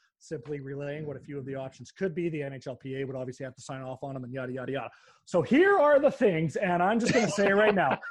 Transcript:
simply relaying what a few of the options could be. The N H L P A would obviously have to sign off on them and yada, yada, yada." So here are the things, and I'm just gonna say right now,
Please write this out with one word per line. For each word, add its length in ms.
simply 400
relaying 440
what 120
a 40
few 160
of 100
the 100
options 340
could 240
be. 140
The 160
N 80
H 160
L 80
P 240
A 40
would 120
obviously 280
have 120
to 60
sign 200
off 220
on 100
them 80
and 100
yada, 200
yada, 180
yada." 200
So 180
here 360
are 200
the 140
things, 420
and 260
I'm 200
just 120
gonna 160
say 240
right 220
now, 240